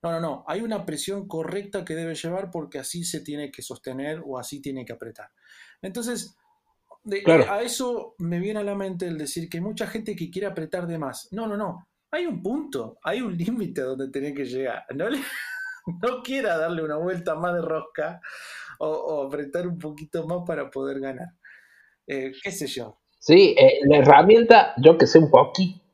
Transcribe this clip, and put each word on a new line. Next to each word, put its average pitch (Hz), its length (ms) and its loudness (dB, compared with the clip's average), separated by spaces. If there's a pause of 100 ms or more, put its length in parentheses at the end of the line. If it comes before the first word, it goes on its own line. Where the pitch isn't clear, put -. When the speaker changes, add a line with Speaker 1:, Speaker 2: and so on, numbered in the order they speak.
Speaker 1:
No, 170 80 -6
no, 165 100 -4
no. 156 280 -8
Hay 175 140 -6
una 220 220 -6
presión 190 440 -8
correcta 185 560 -8
que 160 100 -8
debe 165 200 -8
llevar 175 360 -8
porque 151 280 -10
así 170 260 -10
se 160 160 -8
tiene 147 300 -10
que 131 120 -18
sostener 135 640 -10
o 131 120 -10
así 135 220 -12
tiene 135 240 -10
que 113 100 -14
apretar. 117 340 -18 (540)
Entonces, 226 540 -10 (680)
de, 101 180 -6
Speaker 2:
Claro. 165 300 6
Speaker 1:
a 208 100 -2
eso 247 560 -6
me 175 220 -4
viene 208 200 -4
a 202 40 -6
la 202 100 -4
mente 185 320 -6
el 165 120 -6
decir 165 320 -8
que 170 80 -8
hay 170 40 -6
mucha 208 240 -6
gente 214 300 -8
que 170 140 -10
quiere 196 160 -8
apretar 175 400 -8
de 165 120 -8
más. 135 340 -10
No, 226 140 -8
no, 208 100 -6
no. 202 300 -10 (240)
Hay 349 160 -4
un 262 160 -8
punto, 196 600 -8
hay 202 180 -4
un 202 160 -6
límite 196 460 -4
a - 20 -6
donde 131 260 -8
tenés 143 240 -6
que 139 120 -8
llegar. 127 380 -8 (100)
No 170 160 -6
le, 285 80 -4
<laughs> - 680 -12 (160)
no 247 200 -4
quiera 240 340 -4
darle 165 260 -4
una 151 140 -6
vuelta 175 380 -4
más 175 200 -4
de 175 80 -2
rosca 160 580 -6 (580)
o, 156 100 -4
o 151 380 -4
apretar 147 400 -6
un 175 120 -6
poquito 156 480 -10
más 175 200 -6
para 147 240 -6
poder 139 300 -8
ganar. 135 280 -10 (800)
Eh, 135 260 -8 (100)
qué 196 80 -8
sé 151 180 -8
yo. 117 320 -12 (180)
Speaker 2:
Sí, 170 400 8
eh, 139 280 8
la 147 120 8
herramienta, 202 800 8
yo 160 180 10
que 156 100 6
sé - 120 8
un 151 120 8
poquito 180 520 4 (120)